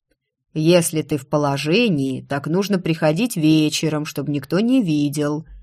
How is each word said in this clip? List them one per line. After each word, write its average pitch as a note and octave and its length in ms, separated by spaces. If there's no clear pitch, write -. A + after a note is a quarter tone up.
«Если D#3+ 480
ты D3 160
в - 100
положении, D3 920
так C#3 260
нужно F#3+ 320
приходить E3 560
вечером, D#3 680
чтоб C#3+ 240
никто D3 300
не B3 220
видел. D3 640